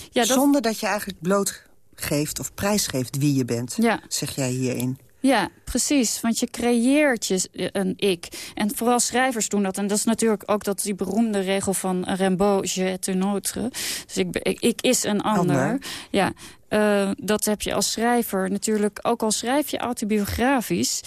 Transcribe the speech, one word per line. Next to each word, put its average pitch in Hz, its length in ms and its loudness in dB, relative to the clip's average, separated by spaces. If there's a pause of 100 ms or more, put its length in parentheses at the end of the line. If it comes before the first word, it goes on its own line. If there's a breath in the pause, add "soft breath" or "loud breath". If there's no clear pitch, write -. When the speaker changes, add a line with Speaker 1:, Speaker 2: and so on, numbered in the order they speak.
(120)
Speaker 1:
dat 240 160 2
Speaker 2:
Zonder 277 340 4
dat 220 180 -2
je 220 80 -4
eigenlijk 196 340 -4
blootgeeft - 1160 -2
of - 140 -8
prijsgeeft 196 640 -2
wie 143 160 4
je 135 120 2
bent, 120 320 -4
Speaker 1:
Ja. 226 300 2
Speaker 2:
zeg - 280 -6
jij 131 140 -2
hierin. 127 480 -2 (220)
Speaker 1:
Ja, 233 300 2 (160)
precies. 262 560 0
Want 233 180 0
je 240 120 -2
creëert 240 760 2
je, 185 240 -2 (240)
een 190 220 -2
ik. - 580 -4
En 220 220 -2
vooral 240 240 2
schrijvers 240 500 0
doen 202 140 2
dat. 190 140 -2
En 202 100 -2
dat 202 100 2
is - 60 0
natuurlijk 226 420 2
ook 208 180 0
dat, 202 180 -2
die 208 140 -2
beroemde 202 440 0
regel 196 340 0
van 185 300 -2
Rimbaud, 190 680 2
"Je 185 140 -2
est 185 220 -4
un 185 140 0
autre." 196 480 -2 (360 loud breath)
Dus - 120 -8
ik, 185 200 -2
ik, - 220 -2
ik - 220 0
is 247 220 2
een 208 180 0
ander. 180 400 2
Speaker 2:
Ander. 220 160 0 (340 loud breath)
Speaker 1:
Ja. 190 200 2 (360 loud breath)
Eh, 208 500 2
dat 208 280 -2
heb 208 160 0
je - 120 -4
als - 180 0
schrijver 220 600 0
natuurlijk, 208 500 0
ook 233 220 0
al 220 80 2
schrijf 269 380 0
je - 80 -4
autobiografisch. 220 1300 0